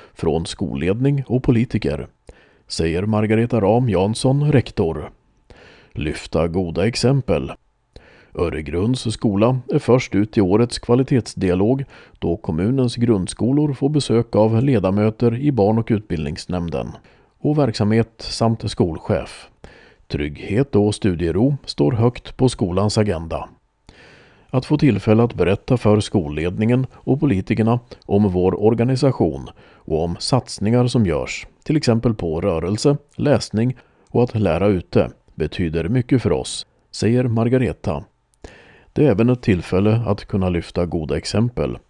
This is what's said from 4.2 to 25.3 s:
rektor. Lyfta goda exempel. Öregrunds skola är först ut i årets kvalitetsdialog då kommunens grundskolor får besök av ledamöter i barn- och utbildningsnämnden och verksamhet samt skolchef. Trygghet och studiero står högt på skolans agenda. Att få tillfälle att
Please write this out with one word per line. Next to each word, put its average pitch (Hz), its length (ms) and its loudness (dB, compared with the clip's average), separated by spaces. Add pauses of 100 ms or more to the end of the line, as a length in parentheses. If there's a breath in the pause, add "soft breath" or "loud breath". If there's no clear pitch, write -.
rektor. 82 580 0 (840 loud breath)
Lyfta 73 560 -4
goda 85 400 -2
exempel. 120 640 0 (840 loud breath)
Öregrunds 85 800 -4
skola 117 460 2 (140)
är 151 60 0
först 123 360 0
ut 107 220 0
i 110 40 6
årets 107 380 2
kvalitetsdialog 117 1040 0 (360 loud breath)
då 85 180 -2
kommunens 120 580 -2
grundskolor 120 800 0
får 135 160 -2
besök 127 460 0
av 113 280 4
ledamöter 107 720 2
i 143 160 0
barn- 110 260 2
och 113 120 -2
utbildningsnämnden 85 960 -4 (520 soft breath)
och 151 180 0
verksamhet 113 600 0
samt 113 540 -2
skolchef. - 800 -4 (580 loud breath)
Trygghet 76 680 -4
och 104 200 2
studiero 92 680 0
står 143 260 0
högt 120 460 -2
på 127 120 2
skolans 98 480 -2
agenda. 82 520 -2 (1000 loud breath)
Att 131 160 -2
få 151 120 2
tillfälle 110 460 4
att 117 100 0